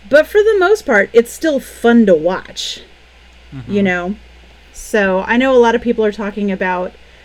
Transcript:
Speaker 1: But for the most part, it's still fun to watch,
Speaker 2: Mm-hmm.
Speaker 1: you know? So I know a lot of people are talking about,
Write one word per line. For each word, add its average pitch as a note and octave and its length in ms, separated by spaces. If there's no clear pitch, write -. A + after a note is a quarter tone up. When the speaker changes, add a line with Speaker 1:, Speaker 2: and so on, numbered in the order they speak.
Speaker 1:
But D4 180
for G#4 160
the G#4+ 160
most G4 260
part, G3+ 280
it's A#3 180
still D4 280
fun A#3 480
to F#3 80
watch, - 640
Speaker 2:
Mm-hmm. C3 180
Speaker 1:
you G3+ 100
know? F3+ 340
So F#3+ 480
I A3 160
know C4 180
a - 20
lot A#3 180
of A#3 60
people A3+ 240
are G#3 60
talking G3+ 400
about, F#3 400